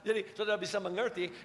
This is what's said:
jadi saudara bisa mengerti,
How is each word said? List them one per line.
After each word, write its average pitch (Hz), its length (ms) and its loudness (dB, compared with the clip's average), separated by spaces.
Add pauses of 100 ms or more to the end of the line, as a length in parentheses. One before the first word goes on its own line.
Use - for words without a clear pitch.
jadi 220 240 2
saudara 208 240 2
bisa 202 240 0
mengerti, 185 480 0 (180)